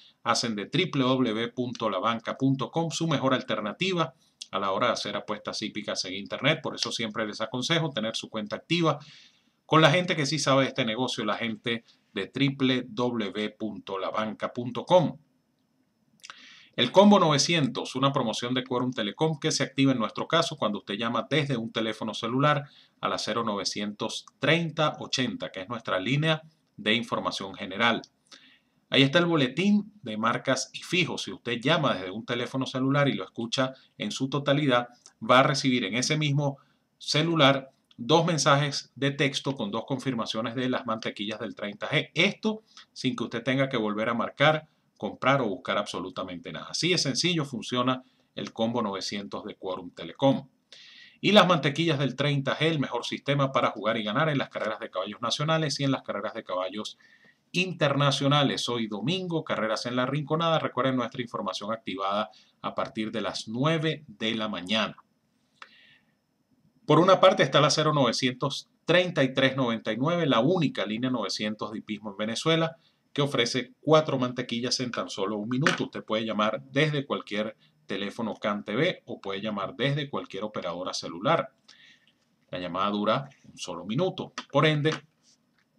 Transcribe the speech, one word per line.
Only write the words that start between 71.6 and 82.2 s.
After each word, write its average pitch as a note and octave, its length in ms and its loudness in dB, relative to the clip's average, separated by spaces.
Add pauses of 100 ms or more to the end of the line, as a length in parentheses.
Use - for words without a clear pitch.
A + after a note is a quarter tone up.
de G#2+ 80 -8
hipismo G#2 320 -10
en G2 40 -16
Venezuela, D#3+ 600 0 (340)
que C#3+ 100 0
ofrece B2+ 580 0
cuatro D3+ 380 4
mantequillas B2 640 -4
en A#2+ 100 -4
tan F#2+ 180 -6
solo G#2 300 -4
un G#2 100 -6
minuto. B2+ 360 2
Usted - 200 -10
puede A2+ 220 -2
llamar G#2+ 440 0
desde C#3+ 360 0
cualquier G#2 500 -4 (300)
teléfono G2+ 480 -6
can G#2 280 -4
T G#2 140 -4
V E3 300 -2
o - 160 -12
puede G2 180 -6
llamar G2 340 -6
desde C#3 360 -2
cualquier F#2+ 340 -8
operadora F2+ 480 -6
celular. F#2+ 600 -2 (960)